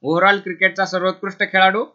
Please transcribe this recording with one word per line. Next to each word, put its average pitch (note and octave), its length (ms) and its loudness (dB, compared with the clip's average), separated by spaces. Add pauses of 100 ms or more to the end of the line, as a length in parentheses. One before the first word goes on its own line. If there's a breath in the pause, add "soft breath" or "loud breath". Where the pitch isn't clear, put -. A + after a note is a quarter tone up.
overall F#3 340 2
क्रिकेटचा F#3+ 460 -2
सर्वोत्कृष्ट F#3 580 -4
खेळाडू F#3+ 420 2 (100)